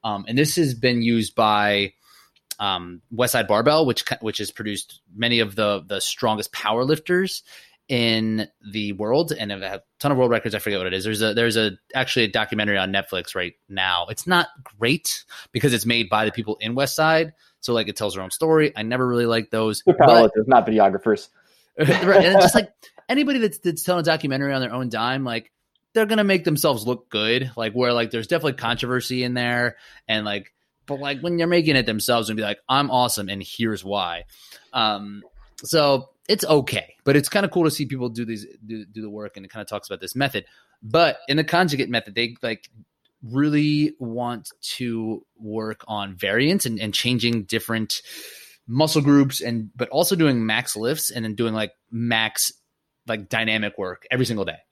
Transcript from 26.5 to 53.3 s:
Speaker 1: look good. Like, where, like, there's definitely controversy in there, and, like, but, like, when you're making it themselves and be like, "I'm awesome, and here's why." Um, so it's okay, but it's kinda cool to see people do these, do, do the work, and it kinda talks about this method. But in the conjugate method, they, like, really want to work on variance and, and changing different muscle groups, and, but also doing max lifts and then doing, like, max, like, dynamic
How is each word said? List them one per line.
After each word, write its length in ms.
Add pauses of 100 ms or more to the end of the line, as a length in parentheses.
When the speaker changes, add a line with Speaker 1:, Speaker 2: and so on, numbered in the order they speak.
Speaker 1:
look 240
good. 460
Like, 180
where, 200
like, 180
there's 160
definitely 260
controversy 720
in 100
there, 440 (300)
and, 160
like, 300 (320)
but, 140
like, 220
when 180
you're 80
making 280
it 120
themselves 420
and 80
be 60
like, 160 (100)
"I'm 220
awesome, 360
and 160
here's 400
why." 420 (460)
Um, 520 (400)
so 460 (200)
it's 160
okay, 480 (120)
but 100
it's 120
kinda 220
cool 140
to 80
see 160
people 220
do 140
these, 220 (180)
do, 220
do 160
the 80
work, 260
and 80
it 80
kinda 140
talks 240
about 100
this 160
method. 300 (380)
But 340 (100)
in 100
the 60
conjugate 460
method, 240
they, 300
like, 260 (540)
really 720
want 540 (100)
to 640 (140)
work 480
on 260
variance 540
and, 120
and 140
changing 520
different 580 (640)
muscle 360
groups, 400
and, 340
but 140
also 260
doing 300
max 320
lifts 340
and 140
then 100
doing, 180
like, 200 (180)
max, 600 (520)
like, 220
dynamic 500